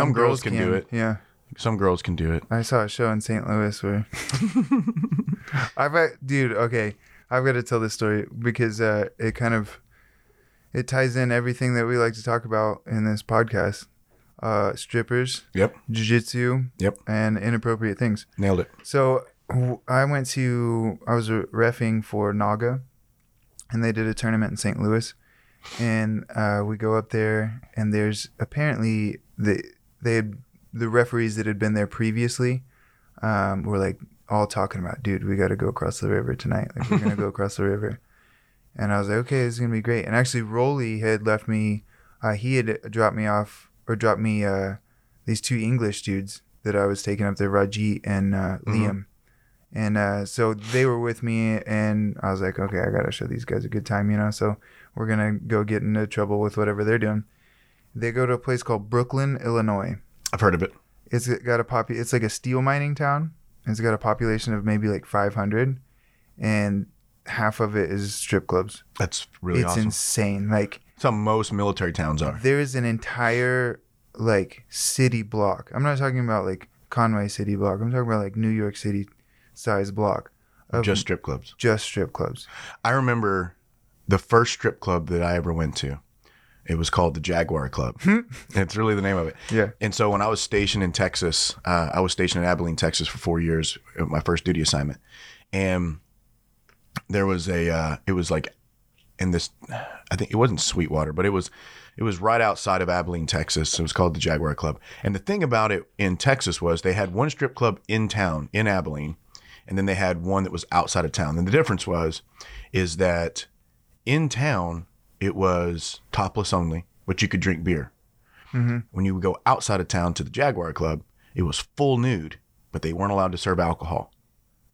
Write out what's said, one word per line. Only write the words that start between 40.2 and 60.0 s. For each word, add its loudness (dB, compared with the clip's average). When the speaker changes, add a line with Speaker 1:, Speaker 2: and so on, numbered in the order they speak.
Speaker 1:
Rolly 0
had 0
left 2
me, 0
uh, 2
he 0
had 0
dropped 2
me -2
off, -2
or -2
dropped 2
me, 0
uh, 0
these 0
two -2
English 0
dudes -4
that 0
I 4
was 0
taking 0
up 0
there, 0
Rajit 2
and, 2
uh, -2
Speaker 2:
Mm-hmm. 0
Speaker 1:
Liam. 0
And, 0
uh, 0
so 0
they 0
were 2
with -4
me, 0
and 0
I 0
was -2
like, -2
"Okay, -2
I 2
gotta 0
show -6
these -6
guys -2
a -8
good -4
time, 0
you 2
know? 2
So -2
we're -6
gonna 0
go 0
get 0
into 0
trouble 0
with 0
whatever 0
they're 4
doing." 0
They -4
go 0
to 2
a 2
place -2
called -2
Brooklyn, 0
Illinois. 0